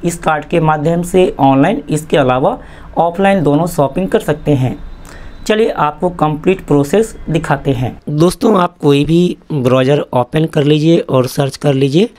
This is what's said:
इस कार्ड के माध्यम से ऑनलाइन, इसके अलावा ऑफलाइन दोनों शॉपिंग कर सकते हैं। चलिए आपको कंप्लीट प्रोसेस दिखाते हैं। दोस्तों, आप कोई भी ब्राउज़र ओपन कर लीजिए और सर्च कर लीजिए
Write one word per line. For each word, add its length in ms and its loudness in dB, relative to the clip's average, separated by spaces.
इस 140 -2
कार्ड 260 -2
के 160 0
माध्यम 440 0
से 360 2
ऑनलाइन, 480 4
इसके 280 -2
अलावा 420 0
ऑफलाइन 440 2
दोनों 240 2
शॉपिंग 420 -2
कर 120 0
सकते 320 -4
हैं। 240 0
चलिए 240 2
आपको 420 -2
कंप्लीट 540 -2
प्रोसेस 480 2
दिखाते 420 -2
हैं। 260 -4
दोस्तों, 480 2
आप 200 -2
कोई 260 2
भी 320 2
ब्राउज़र 520 2
ओपन 320 0
कर 180 0
लीजिए 360 2
और 280 0
सर्च 280 -4
कर 180 0
लीजिए 340 2